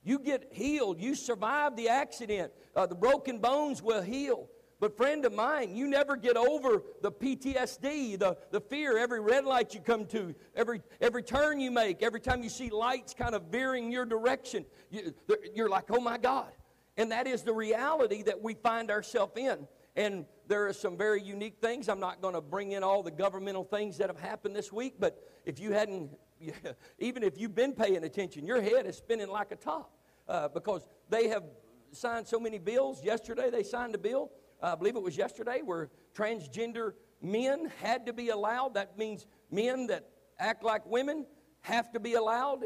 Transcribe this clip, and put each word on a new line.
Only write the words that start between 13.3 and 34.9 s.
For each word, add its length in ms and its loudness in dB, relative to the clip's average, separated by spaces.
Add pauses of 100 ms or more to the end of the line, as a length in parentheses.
of 160 -2
veering 420 -2
your 140 -2
direction, 580 0 (240)
you, 240 -8 (400)
you're 160 0
like, 220 0
"Oh 100 4
my 160 -2
God." 340 0 (460)
And 160 2
that 140 0
is 160 0
the 100 0
reality 680 2
that 180 0
we 140 -4
find 360 0
ourselves 460 0
in. 300 0 (300)
And 280 0 (220)
there 200 2
are 60 0
some 240 -4
very 240 2
unique 400 -8
things. 300 -2
I'm 100 0
not 220 -4
gonna 180 0
bring 320 -4
in 100 -2
all 200 4
the 80 -6
governmental 540 -2
things 340 -4
that 100 2
have 120 -6
happened 360 -6
this 160 -8
week, 260 -4
but 240 0 (220)
if 160 -8
you 120 -2
hadn't, 440 -2 (240)
<laughs> 580 -12
even 240 -2
if 160 0
you've 160 -6
been 200 2
paying 300 2
attention, 420 -6
your 160 2
head 240 4
is 100 -8
spinning 320 -4
like 240 -6
a 40 -10
top, 360 -8 (340)
uh, 220 -2
because 380 -4 (240)
they 180 4
have 140 0 (500)
signed 340 -4
so 140 0
many 180 -6
bills. 460 0
Yesterday 460 0
they 120 0
signed 320 -4
a 40 -2
bill, 320 -2 (320)
uh, 100 0
I 40 0
believe 180 0